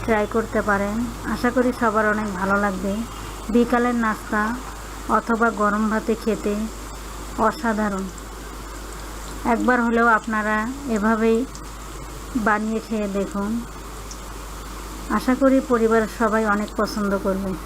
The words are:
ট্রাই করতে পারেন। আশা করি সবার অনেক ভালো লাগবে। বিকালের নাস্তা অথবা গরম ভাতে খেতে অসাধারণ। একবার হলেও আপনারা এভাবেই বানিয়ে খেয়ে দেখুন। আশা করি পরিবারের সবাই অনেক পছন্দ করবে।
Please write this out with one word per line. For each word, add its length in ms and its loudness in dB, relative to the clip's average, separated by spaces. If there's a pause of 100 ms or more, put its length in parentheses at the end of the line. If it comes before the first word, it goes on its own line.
ট্রাই 220 2 (100)
করতে 320 0
পারেন। 280 2 (380)
আশা 220 0
করি 140 4 (100)
সবার 340 4
অনেক 140 -2 (120)
ভালো 240 2
লাগবে। 300 0 (600)
বিকালের 500 4
নাস্তা 380 0 (760)
অথবা 300 2 (140)
গরম 280 4
ভাতে 260 0
খেতে 380 -2 (960)
অসাধারণ। 580 0 (1500)
একবার 320 4
হলেও 220 4 (100)
আপনারা 380 0 (400)
এভাবেই 420 4 (1080)
বানিয়ে 340 2
খেয়ে 280 -4 (100)
দেখুন। 320 -2 (1700)
আশা 180 4
করি 220 6 (120)
পরিবারের 480 4
সবাই 280 2
অনেক 240 0 (100)
পছন্দ 320 0 (140)
করবে। 260 0 (140)